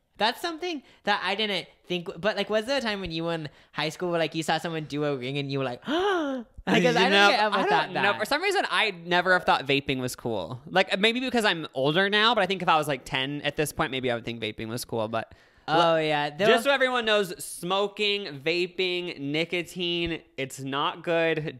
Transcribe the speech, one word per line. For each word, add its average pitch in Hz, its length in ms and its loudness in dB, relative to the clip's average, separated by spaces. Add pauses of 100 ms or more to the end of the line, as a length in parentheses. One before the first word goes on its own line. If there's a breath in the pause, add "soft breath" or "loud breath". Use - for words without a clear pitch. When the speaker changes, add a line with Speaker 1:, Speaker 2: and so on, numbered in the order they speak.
(180)
Speaker 1:
that's 226 240 0
something 339 400 -6 (240 soft breath)
that 202 180 0
I 190 120 -2
didn't 202 320 -2 (200)
think, 175 200 -4 (100)
but, 180 200 0
like, 202 120 -2
was 214 160 0
there 277 120 0
a 262 40 -2
time 208 200 -2
when 180 100 -6
you 160 120 -4
were 165 100 -2
in 156 160 -6 (220 soft breath)
high 151 180 -2
school 175 220 -4
where, 170 80 2
like, 160 160 -2
you 160 80 -2
saw 160 160 2
someone 160 260 -4
do 147 200 -4
a 143 100 0
ring 131 220 -4
and 143 140 -4
you 139 80 -2
were 135 60 0
like, 123 160 -6
<gasps> - 40 -20
because 277 100 -2
Speaker 2:
You 330 500 -2 (220)
Speaker 1:
I 190 60 2
don't 226 100 4 (280)
Speaker 2:
know, 302 180 6
Speaker 1:
think 247 120 4
I 214 40 4
ever 208 120 0
Speaker 2:
I - 60 2
Speaker 1:
thought 311 220 2
Speaker 2:
don't 180 80 -8
know. 147 100 0
Speaker 1:
that. 202 160 2
Speaker 2:
For 214 60 -2
some 294 180 0
reason, 392 260 2
I 202 220 2 (140)
never 175 280 4
have 175 120 2
thought 139 200 4
vaping 139 340 0
was 127 160 -4
cool. 110 540 -4
Like, 190 300 2
maybe 226 200 2
because 240 260 0
I'm 170 280 0
older 156 360 2
now, 214 260 4
but 214 60 4
I 185 60 2
think 185 140 -4
if 170 60 -6
I 165 100 8
was, 147 100 0
like, 139 180 -2
ten 139 380 -2
at 143 120 -2
this 147 160 0
point, 160 200 -2
maybe 127 200 0
I 117 40 0
would 113 100 -6
think 117 160 -6
vaping 110 260 -6
was 117 180 -6
cool, 113 220 -2
but 113 260 -6 (380 soft breath)
Speaker 1:
Oh, 160 80 4 (180)
Speaker 2:
l-, 160 40 2
Speaker 1:
yeah. 151 300 0
There 165 160 0
Speaker 2:
just 226 180 6
Speaker 1:
were 277 60 4
Speaker 2:
so - 20 6
everyone 254 320 2
knows, 208 260 2 (140)
smoking, 202 960 -4
vaping, 175 760 -2
nicotine, 170 1000 -2 (160)
it's 135 240 -8
not 143 440 -4
good. 160 560 0